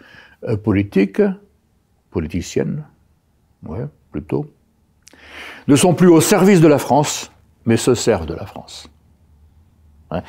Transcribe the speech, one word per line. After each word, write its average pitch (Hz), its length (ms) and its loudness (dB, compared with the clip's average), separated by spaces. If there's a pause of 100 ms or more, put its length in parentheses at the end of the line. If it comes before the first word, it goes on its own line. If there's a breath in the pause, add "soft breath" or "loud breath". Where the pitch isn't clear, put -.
(480 soft breath)
euh, 110 100 -4
politique, 110 640 -2 (920)
politicienne, 87 720 -6 (800)
ouais, 127 200 -10 (260)
plutôt, 131 340 -8 (1200 loud breath)
ne 143 80 4
sont 180 180 4
plus 180 160 4
au 160 100 8
service 185 420 4
de 165 60 8
la 143 120 4
France, - 520 -4 (340)
mais 113 120 2
se 127 180 0
servent 98 300 -2
de 82 80 -10
la 98 120 -12
France. - 440 -20 (1200)
Hein. 87 180 -6